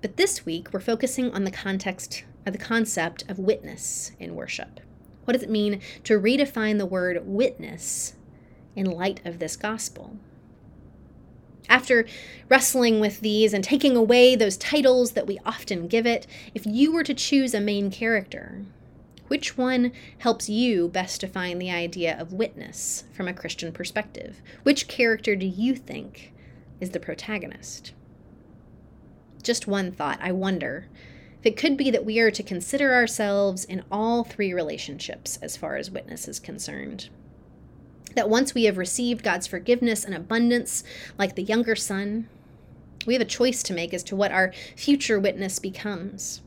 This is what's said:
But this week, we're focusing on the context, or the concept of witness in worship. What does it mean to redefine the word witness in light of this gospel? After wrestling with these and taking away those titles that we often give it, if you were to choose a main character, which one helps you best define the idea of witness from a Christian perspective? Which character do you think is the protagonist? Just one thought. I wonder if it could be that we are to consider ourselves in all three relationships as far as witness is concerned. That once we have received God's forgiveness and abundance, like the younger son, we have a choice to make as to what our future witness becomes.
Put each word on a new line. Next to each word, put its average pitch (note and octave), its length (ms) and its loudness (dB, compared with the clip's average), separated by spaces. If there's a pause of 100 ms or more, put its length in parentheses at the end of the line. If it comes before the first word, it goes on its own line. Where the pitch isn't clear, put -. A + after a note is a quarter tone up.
But G3 140 -6
this F#4+ 300 0
week, E3+ 260 -8
we're F#3+ 80 -4
focusing B3 520 -2
on G3 140 -2
the F#3 60 -4
context, F#3+ 720 -6 (220)
or G3+ 60 -4
the G3 80 -8
concept A3 680 -2
of G3 120 -8
witness - 800 -4
in E2+ 160 -10
worship. - 440 -10 (460)
What A#3+ 80 2
does B3 80 2
it - 80 -10
mean G#3 320 0 (220)
to G#3+ 160 4
redefine A3+ 580 2
the G3+ 80 -2
word F3+ 400 -2
witness - 880 -2 (600)
in F#3+ 100 -2
light F3+ 400 -2
of E3+ 140 -8
this D#3 180 -4
gospel? - 580 -6 (1500)
After A#3+ 380 6 (420)
wrestling B3 520 6
with G#3 220 0
these G#3+ 300 4
and G3 120 0
taking C4+ 340 4
away B3 380 8
those G#3+ 220 2
titles B3+ 560 4
that - 140 -2
we G3 160 -4
often F#3 440 -4
give A3+ 180 2
it, A#3 220 0 (260)
if G#3+ 140 -6
you C4+ 260 4
were E4 100 2
to D4 120 0
choose C4 400 2
a G#3 40 2
main G3+ 300 0
character, G3+ 760 -4 (640)
which - 300 -4
one B3 340 2 (280)
helps A3+ 280 0
you G#3+ 400 2
best F3+ 320 -4
define F3+ 400 -4
the F3+ 100 -6
idea E3+ 480 -2
of E3 140 -10
witness - 800 -6
from F#3 160 -6
a F3+ 60 -6
Christian E3 400 -10
perspective? - 680 -8 (220)
Which C#4 240 4
character A3 480 2
do F#3+ 100 -4
you G#3 300 0
think - 560 -14 (480)
is F3+ 120 -8
the E3+ 100 -6
protagonist? - 920 -10 (1500)
Just - 240 -2
one G3 240 0
thought. D3 300 -4
I F#3 100 -2
wonder F3 560 -4 (540)
if - 40 0
it A3 120 4
could C#4+ 180 2
be C4+ 160 2
that G#3+ 140 2
we A3 140 0
are A3+ 120 6
to G#3+ 100 -8
consider B3+ 520 0
ourselves G3+ 720 2
in F3+ 260 -8
all A3+ 320 2
three G3+ 300 -4
relationships - 880 -6
as - 160 -10
far D3+ 180 -6
as D3+ 160 -6
witness - 380 -12
is - 100 -10
concerned. - 720 -12 (1040)
That G#3+ 140 2
once B3 260 4
we A#3+ 80 2
have G3+ 140 4
received A#3 460 -2
God's F3+ 220 0
forgiveness A3+ 600 0
and G3 100 -6
abundance, A#3 720 0 (340)
like F#3+ 160 0
the F3+ 80 -4
younger A3+ 320 2
son, G#3 540 -4 (760)
we A#3 80 2
have B3+ 80 4
a G#3+ 40 2
choice B3+ 380 0
to G3 100 -4
make E3+ 200 -4
as F3+ 100 -6
to - 120 -6
what G3 160 2
our F#3 220 4 (240)
future C#4 420 4
witness F#3+ 400 0
becomes. G3 880 -8